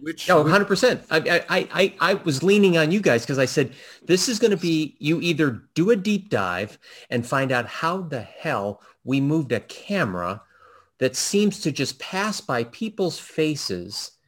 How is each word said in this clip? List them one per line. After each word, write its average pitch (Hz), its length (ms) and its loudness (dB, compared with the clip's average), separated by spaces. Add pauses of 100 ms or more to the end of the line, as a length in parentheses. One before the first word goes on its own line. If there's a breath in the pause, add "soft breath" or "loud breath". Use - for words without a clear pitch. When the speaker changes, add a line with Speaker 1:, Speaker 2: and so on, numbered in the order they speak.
Speaker 1:
which, 160 260 -8
Speaker 2:
No, 175 140 6
Speaker 1:
which 147 100 2
Speaker 2:
hundred 196 140 4
percent. 202 460 2
I, 165 360 2
I, 180 240 -2
I, 185 280 0
I 180 160 2
was 147 260 -2
leaning 196 380 6
on 156 120 4
you 208 80 2
guys 127 240 2
'cause 135 140 -4
I 135 80 4
said, 127 280 0 (300 loud breath)
"This 185 240 2
is 226 120 -2
gonna 208 180 4
be, 160 420 0
you 156 220 0
either 151 400 0 (140)
do 180 160 2
a 240 40 4
deep 196 340 -2
dive 95 500 -2 (320 loud breath)
and 120 140 -2
find 135 260 -2
out 120 160 0
how 175 340 -4
the 147 200 -8
hell 104 600 -6 (220 soft breath)
we 135 180 0
moved 143 300 0
a 110 80 0
camera 98 840 -4 (560 soft breath)
that 131 180 -2
seems - 440 0
to 156 120 -4
just - 280 -6
pass 202 420 -6
by 123 220 -2
people's 190 560 -6
faces, 104 920 -6 (160)